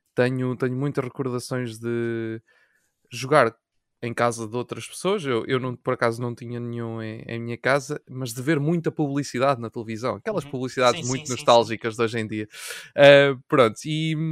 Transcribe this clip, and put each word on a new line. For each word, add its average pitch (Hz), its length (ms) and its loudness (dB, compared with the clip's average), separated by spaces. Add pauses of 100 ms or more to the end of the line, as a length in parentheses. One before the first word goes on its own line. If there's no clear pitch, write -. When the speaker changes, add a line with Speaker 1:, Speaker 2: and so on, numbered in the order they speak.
(140)
Speaker 1:
tenho, 127 440 0
tenho 127 180 -2
muitas 139 300 -2
recordações 123 720 -6
de 117 640 -4 (680)
jogar 123 460 2 (480)
em 120 100 -6
casa 117 340 -2
de 110 100 -8
outras 117 300 -8
pessoas. 190 360 -4
Eu, 123 220 -2
eu 131 140 -2
não, 127 160 -6
por 127 180 -4
acaso 117 280 0
não 120 140 -6
tinha 120 240 -12
nenhum 117 420 -8
em, 110 260 -10
em 117 120 -8
minha 117 180 -8
casa, 139 520 -2
mas 127 240 -8
de 127 80 -10
ver 147 180 0
muita 160 320 0
publicidade 139 720 -2
na 113 80 -8
televisão. 110 460 -6
Aquelas 196 280 -6
Speaker 2:
Uhum. 143 80 -18
Speaker 1:
publicidades 127 500 2
Speaker 2:
Sim, 120 60 -6
Speaker 1:
muito 131 140 -2
Speaker 2:
sim, - 60 -14
sim, 120 40 -4
Speaker 1:
nostálgicas 113 640 4
Speaker 2:
sim. 110 40 -16
Speaker 1:
de 120 60 2
hoje 113 160 0
em 110 80 -4
dia. 107 200 -6 (500)
Ah, 143 400 10 (100)
pronto, 117 380 4
e, 156 300 -2 (160)